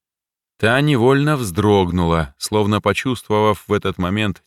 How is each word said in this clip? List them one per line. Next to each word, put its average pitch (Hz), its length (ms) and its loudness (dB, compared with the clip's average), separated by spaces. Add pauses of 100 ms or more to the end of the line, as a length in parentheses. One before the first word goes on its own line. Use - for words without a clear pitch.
(580)
Та 120 220 0
невольно 139 560 2
вздрогнула, 90 1000 0
словно 104 420 -2
почувствовав 107 880 -2
в 101 40 0
этот 98 260 -2
момент 98 480 -4